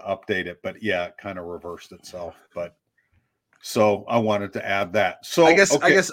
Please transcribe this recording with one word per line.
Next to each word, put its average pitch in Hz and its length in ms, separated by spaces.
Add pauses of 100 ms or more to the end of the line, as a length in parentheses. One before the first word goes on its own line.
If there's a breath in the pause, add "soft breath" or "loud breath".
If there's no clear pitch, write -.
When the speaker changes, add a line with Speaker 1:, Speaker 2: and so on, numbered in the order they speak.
Speaker 1:
update 95 400
it. 87 160
But 95 200
yeah, 90 240
it - 140
kinda 92 220
reversed 85 500
itself. 87 440 (180)
But 87 220 (840)
so 107 480
I 117 100
wanted 104 360
to 107 120
add 98 260
that. 95 340
So, 170 180
Speaker 2:
I 165 100
guess, 190 180
I 147 40
Speaker 1:
okay. 165 140
Speaker 2:
guess 185 220